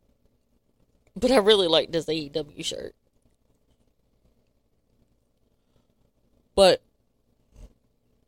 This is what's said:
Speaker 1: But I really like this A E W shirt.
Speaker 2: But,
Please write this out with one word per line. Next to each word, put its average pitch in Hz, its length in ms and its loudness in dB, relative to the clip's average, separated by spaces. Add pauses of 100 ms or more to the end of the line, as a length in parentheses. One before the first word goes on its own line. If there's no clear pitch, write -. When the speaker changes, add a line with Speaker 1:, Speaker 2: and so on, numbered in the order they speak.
(1160)
Speaker 1:
But 220 140 -2
I 262 60 4
really 202 320 2
like 160 240 0
this 160 160 -4
A 156 40 -4
E 156 180 -8
W 151 320 -10
shirt. - 320 -10 (3500)
Speaker 2:
But, 190 260 4 (1400)